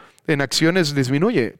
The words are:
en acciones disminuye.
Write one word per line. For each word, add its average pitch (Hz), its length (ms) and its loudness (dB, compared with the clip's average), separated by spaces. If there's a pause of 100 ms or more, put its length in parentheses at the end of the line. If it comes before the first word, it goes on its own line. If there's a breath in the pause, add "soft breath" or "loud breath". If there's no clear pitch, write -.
(260 loud breath)
en 147 140 0
acciones 160 560 0
disminuye. 139 640 0